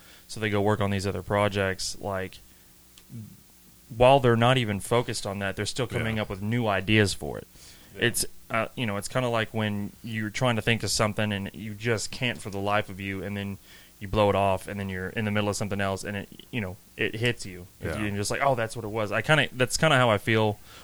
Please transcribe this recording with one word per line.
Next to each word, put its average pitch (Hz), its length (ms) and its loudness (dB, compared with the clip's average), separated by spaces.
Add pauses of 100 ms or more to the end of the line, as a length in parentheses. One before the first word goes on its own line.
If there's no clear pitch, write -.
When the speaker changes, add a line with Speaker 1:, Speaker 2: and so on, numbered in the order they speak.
(260)
Speaker 1:
So - 140 -10
they 110 100 0
go 101 100 2
work 104 200 4
on 101 100 0
these 98 160 0
other 92 160 -2
projects. 101 760 0
Like, 95 380 -6 (1600)
while 127 240 8
they're 120 160 6
not 120 220 6
even 104 220 0
focused 120 460 0
on 101 120 -6
that, 98 180 -4
they're 104 100 -2
still - 200 -4
coming 110 300 -2
Speaker 2:
Yeah. 107 60 0
Speaker 1:
up 101 60 -6
with 98 140 -8
new 113 240 0
ideas 101 480 4
for 65 240 -6
it. - 80 -14 (500)
Speaker 2:
Yeah. 98 100 0
Speaker 1:
It's, 117 180 0 (260)
uh, 113 160 -2 (100)
you 131 100 -2
know, 101 100 -2
it's 101 120 -6
kinda 127 200 -2
like 113 260 0
when 104 380 -2 (120)
you're 110 260 -6
trying 120 260 2
to 110 60 -2
think 113 200 2
of 101 80 -2
something 107 420 0
and 98 220 -4
you 104 200 -10
just 110 360 -2
can't 120 300 -4
for 107 100 -10
the 98 80 -6
life 101 300 0
of 95 120 -10
you, 98 220 -6
and 101 140 -6
then 101 220 -6 (420)
you 104 60 -10
blow 101 240 4
it 95 60 4
off, 98 320 2
and 98 100 -6
then 98 100 -4
you're 92 220 -6
in 113 140 -4
the 104 60 0
middle 104 180 0
of 98 80 0
something 101 240 -4
else, 98 240 -2
and 101 120 -6
it, 98 120 -10 (240)
you 127 80 -4
know, 92 160 -6 (200)
it 101 200 -2
hits 117 280 -2
you. 90 220 -14 (160)
Speaker 2:
Yeah. 80 160 -4
Speaker 1:
You're 104 180 -4
just 101 140 -2
like, 113 120 -2
"Oh, 139 120 4
that's 113 220 -4
what 110 80 -8
it 107 60 -8
was." 107 200 -2
I 107 120 0
kinda, 147 300 2
that's 123 240 0
kinda 160 200 4
how 127 140 6
I 104 80 6
feel 110 400 2 (260)